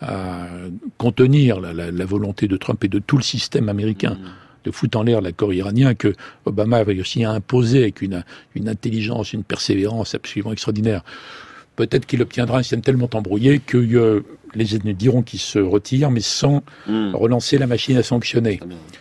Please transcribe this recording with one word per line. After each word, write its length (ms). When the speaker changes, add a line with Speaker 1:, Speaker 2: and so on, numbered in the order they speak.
Speaker 1:
à 480
contenir 640
la, 120
la, 200
la 120
volonté 440
de 80
Trump 260
et 60
de 100
tout 180
le 60
système 460
américain 460
Speaker 2:
Hmm. 140
Speaker 1:
de 60
foutre 280
en 40
l'air 180
l'accord 320
iranien 420
que 200
Obama 320
avait 160
réussi 320
à 80
imposer 460
avec 240
une, 200
une 140
intelligence, 640
une 100
persévérance 720
absolument 380
extraordinaire. 500
Peut-être 320
qu'il 160
obtiendra 360
un 40
système 200
tellement 320
embrouillé 440
que, 200
euh, 420
les 200
États-Unis 200
diront 280
qu'ils 180
se 180
retirent, 520
mais 100
sans 420
Speaker 2:
Hmm. 280
Speaker 1:
relancer 440
la 80
machine 300
à 80
sanctionner. 540
Speaker 2:
Très 80
bien. 100